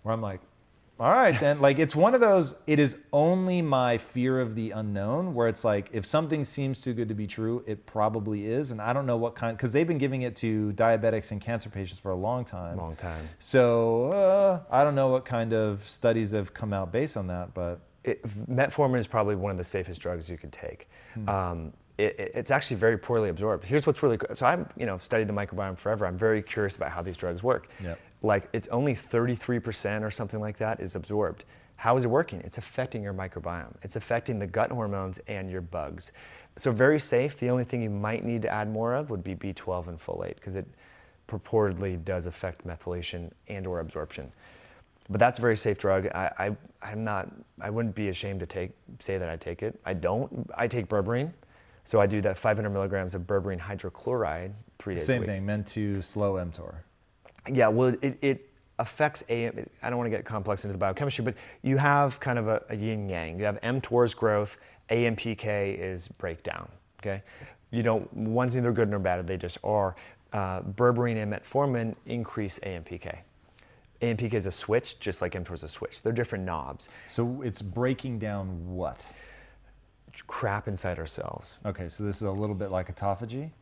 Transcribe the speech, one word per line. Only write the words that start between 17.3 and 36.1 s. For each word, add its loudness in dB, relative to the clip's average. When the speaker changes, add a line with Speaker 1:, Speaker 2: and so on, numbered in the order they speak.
Speaker 1:
but -6
Speaker 2:
It, -2
metformin 2
is 0
probably 2
one -4
of -4
the -6
safest -6
drugs -6
you -8
could -14
take. -14
Speaker 1:
Hmm. -6
Speaker 2:
Um, -2
it, 2
it, -6
it's -4
actually 2
very 6
poorly 0
absorbed. -2
Here's 2
what's 2
really 4
cool. -6
So -2
I'm, 4
you -4
know, -2
studied 0
the -2
microbiome -4
forever. 0
I'm -4
very 4
curious -2
about -4
how -6
these -6
drugs -4
work. 0
Speaker 1:
Yep. -8
Speaker 2:
Like, 2
it's -4
only 2
thirty-three 0
percent -4
or -4
something -6
like -6
that -2
is -8
absorbed. -2
How 4
is 2
it 2
working? 2
It's -12
affecting -6
your -6
microbiome. -8
It's -8
affecting -2
the -2
gut 0
hormones -4
and -6
your -4
bugs. -8